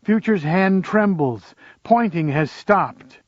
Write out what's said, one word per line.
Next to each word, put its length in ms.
Future's 380
hand 420
trembles. 680
Pointing 460
has 220
stopped. 760